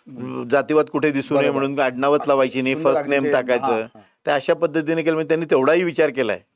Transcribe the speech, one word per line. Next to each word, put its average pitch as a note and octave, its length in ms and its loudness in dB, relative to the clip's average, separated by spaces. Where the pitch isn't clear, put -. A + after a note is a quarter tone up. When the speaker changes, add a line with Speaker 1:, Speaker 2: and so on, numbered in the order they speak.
Speaker 1:
हम्म. B2+ 400 -10
Speaker 2:
जातीवाद C#3+ 380 2
कुठे D3+ 240 0
दिसू C#3 240 -4
नये C#3 80 2
Speaker 1:
बरोबर. C#3 180 0
Speaker 2:
म्हणून C#3 200 -2
आडनावच C3+ 460 0
लावायची C3+ 360 2
नाही, C3 120 0
Speaker 1:
सुंदर D3+ 200 2
Speaker 2:
फर्स्ट C#3+ 160 -2
नेम C#3+ 80 2
Speaker 1:
अगदी C#3+ 100 0
ते, C#3+ 40 2
Speaker 2:
टाकायचं. B2+ 320 0
Speaker 1:
हां, A2+ 180 0
हां. A2 180 -14
Speaker 2:
तर D#3 40 -2
अशा D3 240 0
पद्धतीने D#3+ 480 -2
केलं, D#3+ 120 2
म्हणजे D#3 140 -4
त्यांनी D#3+ 180 0
तेवढाही D3+ 380 4
विचार D#3+ 260 0
केलाय. A#2 300 -2